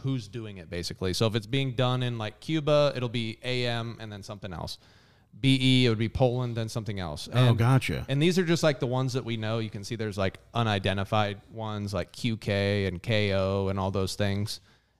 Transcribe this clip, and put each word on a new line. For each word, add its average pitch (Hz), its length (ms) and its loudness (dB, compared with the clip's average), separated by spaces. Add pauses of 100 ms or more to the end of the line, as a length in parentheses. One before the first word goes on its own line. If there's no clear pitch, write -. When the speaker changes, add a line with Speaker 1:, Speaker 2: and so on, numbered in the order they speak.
Speaker 1:
who's 131 280 -4
doing 107 300 -12
it, 82 120 -14
basically. 87 440 -2
So 113 120 2
if 104 80 0
it's 104 120 -2
being 135 260 -2
done 127 300 0
in, 120 160 -2
like, 107 220 -8
Cuba, 147 560 2
it'll 123 120 -2
be 113 340 -2
A 123 240 0
M 117 340 -4
and 110 120 -12
then 98 100 -12
something 101 300 -10
else. 80 240 -8 (640)
B 135 200 4
E, 127 260 6
it - 40 6
would 107 80 2
be 113 100 0
Poland, 123 480 0
then 113 120 -4
something 107 320 -6
else. 76 320 -6
Speaker 2:
Oh, 123 180 6
Speaker 1:
And, 107 80 4
Speaker 2:
gotcha. 120 500 2
Speaker 1:
and 139 140 0
these 175 160 4
are 190 60 4
just, 165 180 2
like, 151 180 2
the 139 60 0
ones 127 260 0
that 123 120 -4
we 117 120 -4
know. 110 220 -2
You 110 120 -4
can 101 140 -10
see 120 120 -8
there's, 104 200 -6
like, 95 220 0 (160)
unidentified 101 840 0 (120)
ones, 107 400 -6
like 87 200 -4
Q 113 240 -2
K 101 500 0
and 87 160 -4
K 104 320 2
O 95 340 0
and 98 100 -2
all 95 120 0
those 98 240 -2
things. 101 460 -2 (400)